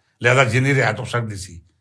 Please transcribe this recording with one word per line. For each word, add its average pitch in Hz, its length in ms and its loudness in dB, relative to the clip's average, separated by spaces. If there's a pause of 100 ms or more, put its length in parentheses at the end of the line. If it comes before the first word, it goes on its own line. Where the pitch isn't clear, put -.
(220)
ਲਿਹਾਜ਼ਾ 127 240 4
ਜਿੰਨੀ 127 280 2
ਰਿਆਇਤ 110 260 0
ਹੋ 120 60 -8
ਸਕਦੀ 113 300 -4
ਸੀ, 87 240 -14 (220)